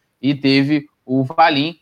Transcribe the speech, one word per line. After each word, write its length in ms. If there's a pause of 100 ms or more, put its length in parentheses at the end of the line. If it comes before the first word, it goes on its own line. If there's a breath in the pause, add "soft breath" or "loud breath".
(200)
e 140
teve 520 (180)
o 200
Valim, 580